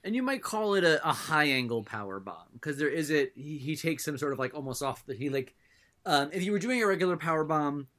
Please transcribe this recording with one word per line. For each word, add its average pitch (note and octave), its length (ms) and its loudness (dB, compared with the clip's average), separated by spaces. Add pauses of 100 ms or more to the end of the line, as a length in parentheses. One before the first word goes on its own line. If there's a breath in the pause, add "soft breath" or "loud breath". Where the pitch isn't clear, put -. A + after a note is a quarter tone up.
And G3+ 100 -2
you B3+ 80 2
might C4+ 200 -2
call G#3+ 320 0
it F#3 100 4
a, D#3+ 240 4
a D3+ 40 2
high D3+ 340 2
angle B2 360 2
power G2+ 380 -8
bomb, F2 260 -12 (140)
'cause D3 160 -6
there D3 140 0
is D3+ 200 -2
it. C#3+ 240 2
He, D3 240 -10
he C#3+ 160 -4
takes D#3+ 320 -2
him D3 120 -4
sort C#3+ 140 -2
of, B2 60 -4
like, B2+ 160 -4
almost C3+ 280 -6
off C3 240 -4
the, C3 80 -8
he, C3+ 160 -4
like, C3+ 240 -4 (500 soft breath)
um, D3 280 2
if F#3+ 100 -4
you G3+ 100 0
were G#3 60 2
doing A#3+ 240 0
a G#3+ 40 4
regular F#3 300 2
power D#3+ 280 0
bomb, D3 420 0 (120)